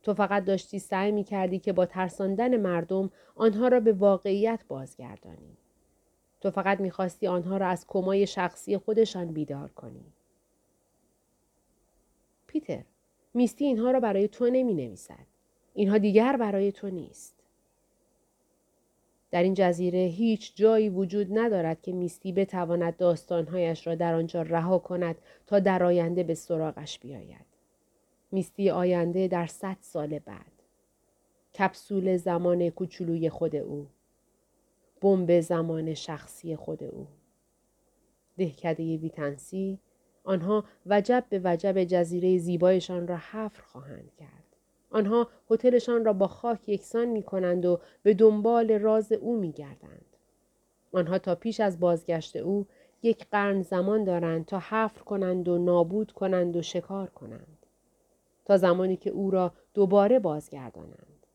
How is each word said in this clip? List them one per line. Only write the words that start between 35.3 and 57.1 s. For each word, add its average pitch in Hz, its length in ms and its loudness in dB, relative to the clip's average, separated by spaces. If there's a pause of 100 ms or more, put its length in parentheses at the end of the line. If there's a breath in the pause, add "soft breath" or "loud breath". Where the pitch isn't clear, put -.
زمان 165 540 -2
شخصی 151 600 -12
خود 151 280 -12
او. 131 240 -12 (1300)
دهکدهٔ 165 600 -4
ویتنسی، 160 840 -8 (440)
آنها 190 400 0 (220 loud breath)
وجب 208 440 2
به 196 140 -2
وجب 185 400 0
جزیرهٔ 175 540 2
زیبایشان 175 720 0
را 175 100 -6
حفر 220 440 -12
خواهند - 560 -20
کرد. - 260 -20 (460)
آنها 220 380 2 (220 loud breath)
هتلشان 233 560 2
را 214 80 4
با 190 140 2
خاک 233 420 -6
یکسان 214 360 -2
می‌کنند 185 600 -2
و 175 140 2 (240 loud breath)
به 208 100 6
دنبال 220 580 6
راز 214 400 2
او 220 260 -2
می‌گردند. 151 680 -10 (840)
آنها 180 260 0
تا 180 180 0
پیش 220 240 -6
از 196 200 0
بازگشت 170 560 0
او 190 300 -2 (380 soft breath)
یک 226 280 0
قرن 202 300 0
زمان 196 420 0
دارند 170 420 -2
تا 190 140 -6
حفر 214 420 -4
کنند 185 460 -2
و 175 100 2
نابود 175 540 0
کنند 180 440 -2
و 170 60 0
شکار 185 480 -8
کنند. 120 480 -20 (880)